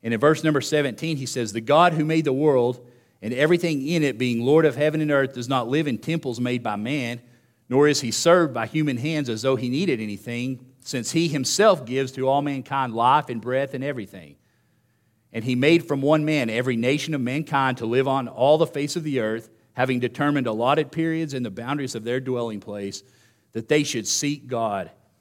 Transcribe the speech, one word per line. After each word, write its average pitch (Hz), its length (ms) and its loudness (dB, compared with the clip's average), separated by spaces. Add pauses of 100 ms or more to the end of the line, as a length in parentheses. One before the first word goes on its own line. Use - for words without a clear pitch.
And 117 120 -4
in 110 60 -2
verse 156 240 4
number 151 180 2
seventeen, 151 560 -2
he 131 100 -6
says, 117 240 -6
"The 113 100 -6
God 160 320 4
who 156 120 0
made 156 200 2
the - 80 2
world 131 460 2 (420)
and 113 120 -6
everything 156 520 2
in 160 180 0
it, 123 160 -2
being 120 260 0
Lord 156 200 6
of 135 100 4
heaven 156 260 2
and 151 80 0
earth, 135 240 2
does 123 160 -10
not 127 180 0
live 151 200 0
in 120 100 -2
temples 139 420 -4
made 123 220 -2
by 113 140 -4
man, 120 440 -4 (480)
nor 139 200 4
is 143 140 2
he 117 100 -4
served 170 420 4
by 113 140 -4
human 147 300 -2
hands 143 320 -4
as 110 120 -4
though 135 140 2
he 123 120 -4
needed 139 320 -2
anything, 120 640 -8 (180)
since - 300 -8
he 170 160 0
himself 147 560 2
gives 127 280 -2
to 131 160 -2
all 139 160 2
mankind 135 500 -4
life 127 360 4
and 117 120 -6
breath 131 320 -2
and 131 100 -6
everything. 98 520 -10 (1000)
And 113 100 -6
he 127 120 -2
made 160 320 4
from 139 160 -2
one 151 200 4
man 147 280 0
every 123 240 0
nation 143 400 -2
of 135 60 -4
mankind 135 580 -2
to 117 80 -6
live 131 200 0
on 135 200 0
all 139 320 4
the 160 80 2
face 147 280 -6
of 170 80 -6
the 143 160 -2
earth, 113 300 -4 (240)
having 127 260 0
determined 139 460 0
allotted 131 460 0
periods 160 420 -4
and 127 100 -6
the 110 60 -6
boundaries 123 460 -8
of 110 80 -8
their 120 160 -2
dwelling 120 400 -6
place, 101 440 -10 (500)
that 113 160 -8
they 151 140 4
should 113 240 -4
seek 143 400 -4
God 107 440 -4 (300)